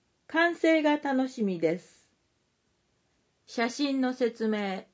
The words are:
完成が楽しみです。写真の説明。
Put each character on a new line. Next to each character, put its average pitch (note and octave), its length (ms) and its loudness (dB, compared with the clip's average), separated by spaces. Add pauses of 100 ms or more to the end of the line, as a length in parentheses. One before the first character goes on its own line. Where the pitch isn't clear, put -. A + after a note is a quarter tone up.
(280)
完 E4 280 2
成 D#4+ 260 4
が D4 160 2
楽 C4 320 -2
し A#3+ 140 -6
み F#3 160 -2
で E3 200 0
す。 - 300 -20 (1400)
写 A#3+ 240 -4
真 C4+ 320 -2
の B3+ 120 0
説 A3+ 360 -2
明。 G3+ 340 -4 (100)